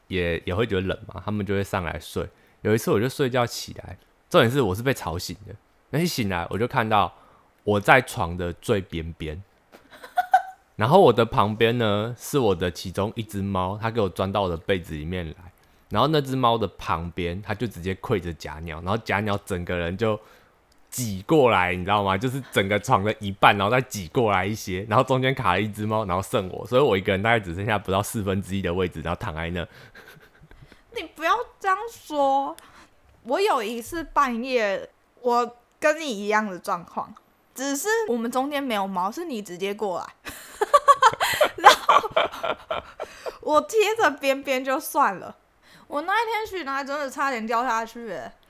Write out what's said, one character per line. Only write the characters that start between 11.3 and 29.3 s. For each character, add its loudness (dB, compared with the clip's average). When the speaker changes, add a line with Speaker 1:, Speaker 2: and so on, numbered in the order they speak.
Speaker 1:
边 4
呢 0
是 -2
我 4
的 -2
其 -10
中 -2
一 -6
只 -10
猫， -2
它 -4
给 0
我 0
钻 -4
到 0
我 0
的 -4
被 -2
子 -8
里 -8
面 -6
来， -12
然 2
后 4
那 2
只 -2
猫 4
的 0
旁 -4
边， -4
它 -8
就 -4
直 -12
接 -4
跪 -2
着 -6
假 -12
鸟， -8
然 -6
后 0
假 0
鸟 0
整 -4
个 -4
人 -2
就 0
挤 -6
过 6
来， 4
你 -4
知 -2
道 4
吗？ 2
就 -2
是 -6
整 2
个 2
床 2
的 0
一 -6
半， 6
然 2
后 2
再 2
挤 -6
过 2
来 2
一 -4
些， -6
然 4
后 4
中 2
间 0
卡 2
了 2
一 -2
只 -6
猫， 0
然 -2
后 -2
剩 -2
我， -10
所 2
以 6
我 4
一 0
个 0
人 0
大 2
概 4
只 -6
剩 -6
下 0
不 -4
到 2
四 -6
分 0
之 -6
一 -2
的 0
位 0
置， -8
然 -4
后 -4
躺 -8